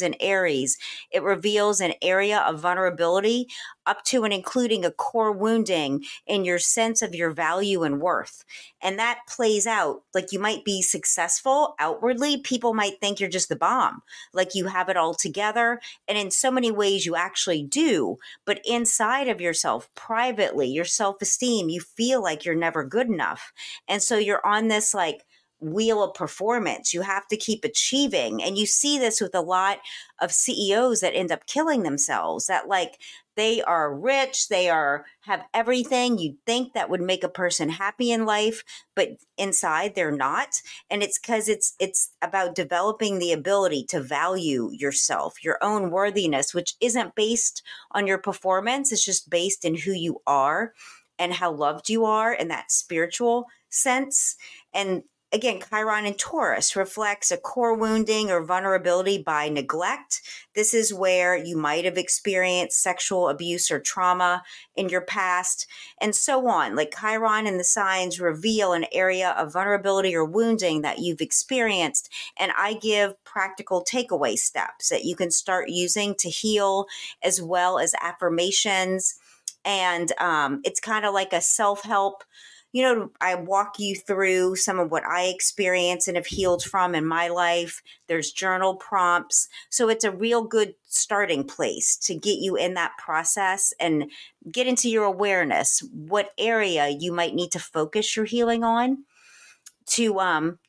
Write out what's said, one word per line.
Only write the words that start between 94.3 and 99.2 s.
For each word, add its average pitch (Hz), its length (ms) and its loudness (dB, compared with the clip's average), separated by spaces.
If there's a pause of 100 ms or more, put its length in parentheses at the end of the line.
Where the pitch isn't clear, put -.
get 247 140 0
into 247 240 2
your 220 140 2
awareness, 185 880 2
what 180 460 -2
area 196 540 2
you 165 240 -4
might 170 200 0
need 175 180 -2
to 175 60 0
focus 160 560 -2
your 220 120 0
healing 233 360 2
on 240 440 0 (800)